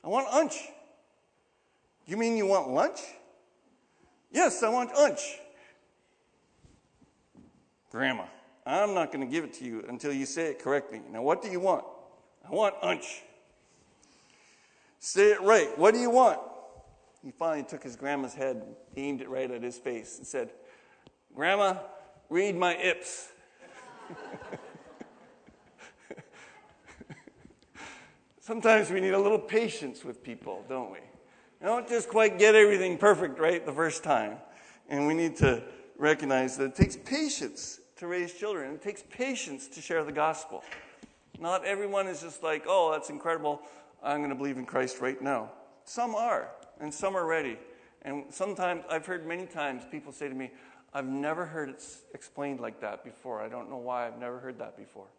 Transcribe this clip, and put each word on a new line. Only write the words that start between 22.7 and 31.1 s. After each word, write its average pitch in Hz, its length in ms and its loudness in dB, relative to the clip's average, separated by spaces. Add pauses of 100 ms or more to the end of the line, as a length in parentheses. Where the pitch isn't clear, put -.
ips." 180 560 -4 (760)
<laughs> 170 100 -14 (4000)
Sometimes 220 500 6
we 185 100 2
need 190 120 2
a 196 60 4
little 202 200 4
patience 196 680 0
with - 180 -12
people, 104 460 -10
don't 127 240 -6
we? 85 80 -14 (600)